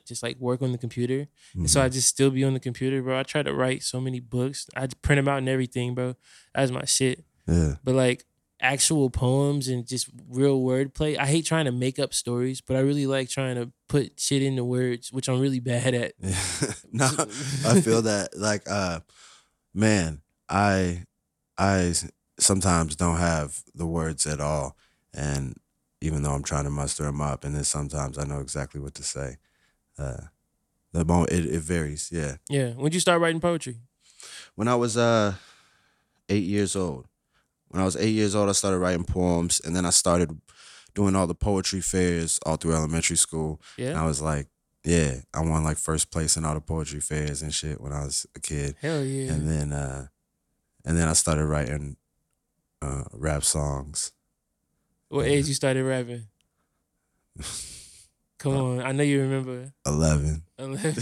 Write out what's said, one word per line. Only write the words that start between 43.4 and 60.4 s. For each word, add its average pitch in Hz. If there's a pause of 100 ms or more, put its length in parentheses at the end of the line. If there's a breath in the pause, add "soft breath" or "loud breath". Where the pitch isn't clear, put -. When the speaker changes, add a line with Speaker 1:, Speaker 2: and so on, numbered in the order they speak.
Speaker 1:
Yeah? 127
Speaker 2:
And 139
I 80
was 71
like, 73 (360)
yeah, 78 (180)
I 76
won, 80
like, 78
first 80
place 78
in 80
all 78
the 76
poetry 73
fairs 76
and 76
shit 76
when 71
I 73
was 71 (100)
a -
kid. 71
Speaker 1:
Hell 147
yeah. 135
Speaker 2:
And 78
then, 73
uh, 69 (760)
and 82
then 82
I 80
started 76
writing, 73 (840)
uh, 69 (100)
rap 73
songs. 73 (960)
Speaker 1:
What 139
Speaker 2:
Yeah. 139
Speaker 1:
age 139
you 139
started 131
rapping? 123 (1120)
Speaker 2:
<laughs> - (960 loud breath)
Speaker 1:
Come 139
Speaker 2:
Uh, 135
Speaker 1:
on, 127
I 131
know 143
you 139
remember. 131 (120)
Speaker 2:
eleven. 78 (160)